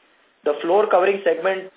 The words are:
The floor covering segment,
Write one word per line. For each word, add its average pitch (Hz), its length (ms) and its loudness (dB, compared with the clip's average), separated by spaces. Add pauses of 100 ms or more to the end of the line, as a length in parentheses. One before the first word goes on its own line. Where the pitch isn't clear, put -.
(440)
The 147 180 -2
floor 196 280 2
covering 196 340 2
segment, 190 540 -2